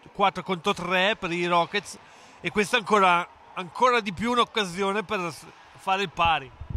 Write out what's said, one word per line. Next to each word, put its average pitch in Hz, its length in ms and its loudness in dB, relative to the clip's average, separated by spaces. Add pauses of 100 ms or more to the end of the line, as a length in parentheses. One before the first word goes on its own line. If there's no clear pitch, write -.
(120)
quattro 185 300 0
contro 190 320 -2
tre 185 400 0
per 185 160 -6
i 175 160 -2
Rockets, 175 520 0 (420)
e 170 100 -6
questa 208 260 0
è - 40 4
ancora, 180 460 4 (280)
ancora 240 460 0
di 202 120 -4
più 196 200 -4
un'occasione 202 720 0
per 180 280 -4
s-, 143 140 -16 (340)
fare 190 240 0
il 185 80 -4
pari. 156 400 0 (260)